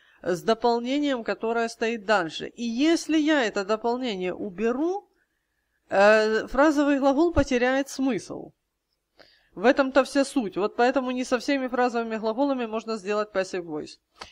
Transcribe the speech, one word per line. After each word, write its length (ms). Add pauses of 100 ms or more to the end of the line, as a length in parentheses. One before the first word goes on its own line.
(220)
с 200
дополнением, 840
которое 440
стоит 360
дальше. 420
И 160
если 560
я 260
это 200
дополнение 680
уберу, 800 (800)
э, 560
фразовый 540
глагол 320
потеряет 560
смысл. 640 (1040)
В 100
этом-то 380
вся 200
суть. 320
Вот 200
поэтому 340
не 140
со 140
всеми 280
фразовыми 500
глаголами 500
можно 300
сделать 380
passive 300
voice. 340 (340)